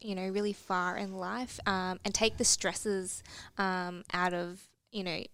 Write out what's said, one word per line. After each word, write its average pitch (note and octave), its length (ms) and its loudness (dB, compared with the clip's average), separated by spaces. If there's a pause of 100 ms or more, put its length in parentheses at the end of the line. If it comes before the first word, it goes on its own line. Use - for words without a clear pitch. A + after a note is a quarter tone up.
you G#3 140 -4
know, F#3 140 -2
really G#3 260 0
far F3+ 420 0
in G3 160 -4
life, G3+ 540 -4
um, F#3 380 0
and G3+ 100 0
take A3 240 4
the A#3+ 60 4
stresses, F#3+ 760 2 (360)
um, F3+ 440 0 (120)
out F3+ 180 4
of, F3 300 -4 (300)
you G3+ 120 -2
know, E3+ 180 -2 (120)